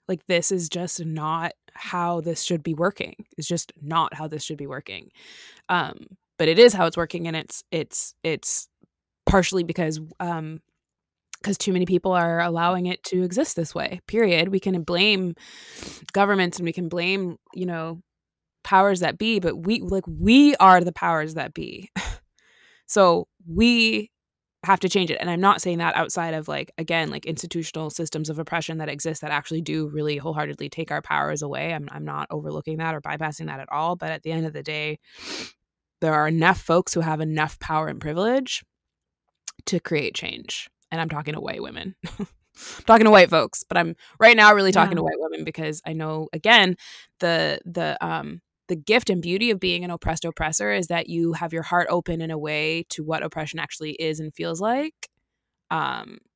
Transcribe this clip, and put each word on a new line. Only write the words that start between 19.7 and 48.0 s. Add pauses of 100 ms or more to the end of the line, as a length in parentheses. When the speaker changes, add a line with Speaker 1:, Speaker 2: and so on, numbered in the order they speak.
Speaker 1:
like,
we
are
the
powers
that
be.
<laughs> (880)
So (200)
we (540)
have
to
change
it.
And
I'm
not
saying
that
outside
of,
like,
again,
like,
institutional
systems
of
oppression
that
exist
that
actually
do
really
wholeheartedly
take
our
powers
away.
I'm,
I'm
not
overlooking
that
or
bypassing
that
at
all.
But
at
the
end
of
the
day, (1000)
there
are
enough
folks
who
have
enough
power
and
privilege (1040)
to
create
change. (220)
And
I'm
talking
to
white
women.
<laughs>
I'm
talking
to
white
folks,
but
I'm (240)
right
now
really
talking
Speaker 2:
Yeah.
Speaker 1:
to
white
women
because
I
know,
again, (420)
the,
the,